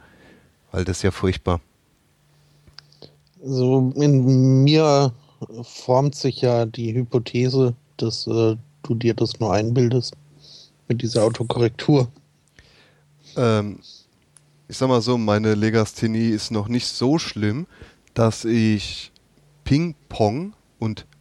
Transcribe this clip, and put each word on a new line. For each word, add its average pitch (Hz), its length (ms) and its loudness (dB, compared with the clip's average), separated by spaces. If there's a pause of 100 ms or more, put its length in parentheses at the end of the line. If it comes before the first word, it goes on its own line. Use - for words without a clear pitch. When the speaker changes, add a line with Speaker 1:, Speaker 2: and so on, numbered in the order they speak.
(720)
Speaker 1:
weil 92 120 -4
das 90 140 -4
ist - 60 -8
ja 95 60 4
furchtbar. 90 500 -2 (1800)
Speaker 2:
So 131 540 0
in 131 680 4
mir 143 480 4 (500)
formt 135 520 0
sich - 280 -4
ja 120 240 2
die 117 280 -6
Hypothese, 123 800 0 (220)
dass, 110 300 -6
äh, 113 300 0 (260)
du 120 120 -4
dir 113 200 0
das - 260 -4
nur 107 140 0
einbildest 117 600 0 (760)
mit 117 120 -2
dieser 113 240 0
Autokorrektur. 120 840 0 (1300)
Speaker 1:
Ähm, 107 420 0 (920)
ich - 80 -14
sag 131 140 0
mal 120 100 4
so, 120 160 0
meine 107 380 2
Legasthenie 110 720 0
ist 104 220 -4
noch 107 180 -4
nicht 120 200 -2
so 139 300 0
schlimm, 110 480 -4 (460)
dass 113 320 0
ich 110 680 -2 (520)
Ping-Pong 151 880 -2 (260)
und 110 280 -6 (140)